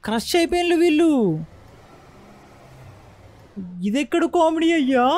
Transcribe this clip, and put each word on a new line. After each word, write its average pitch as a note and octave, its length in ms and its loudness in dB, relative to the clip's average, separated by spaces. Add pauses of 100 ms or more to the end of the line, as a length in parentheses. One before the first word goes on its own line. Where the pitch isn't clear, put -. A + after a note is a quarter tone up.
క్రష్ G#3+ 360 -6
అయిపోయిన్లు F4 440 0
వీళ్ళు. E4 260 2 (2750)
ఇదెక్కడ C#4+ 340 -2 (140)
కామెడీ E4 320 2 (100)
అయ్యా? B3+ 260 2 (120)